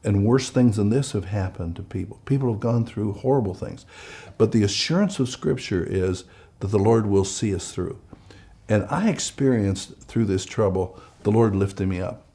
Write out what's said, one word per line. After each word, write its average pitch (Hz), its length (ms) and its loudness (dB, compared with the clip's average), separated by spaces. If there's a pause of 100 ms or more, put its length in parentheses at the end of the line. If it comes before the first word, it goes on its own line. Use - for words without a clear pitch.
And 101 220 2
worse 123 240 2
things 120 280 2
than 104 140 2
this 135 220 0
have 95 140 -4
happened 92 500 -6
to 95 60 -12
people. - 420 -10
People 135 260 0
have 104 100 -4
gone 117 260 0
through 104 280 -4
horrible 127 400 0
things. - 300 -12 (540)
But 107 140 4
the 107 100 6
assurance 175 580 0
of 123 80 0
Scripture 104 560 -2
is 92 400 -2 (360)
that 98 80 -4
the 104 100 2
Lord 110 280 4
will 98 200 4
see 104 280 -2
us - 160 -8
through. 87 280 -6 (720)
And 104 200 2
I 196 220 0
experienced 113 920 0
through 113 200 0
this 98 220 0
trouble, 95 520 0 (240)
the 107 80 0
Lord 110 240 4
lifting 98 360 0
me 90 100 -4
up. - 240 -8 (100)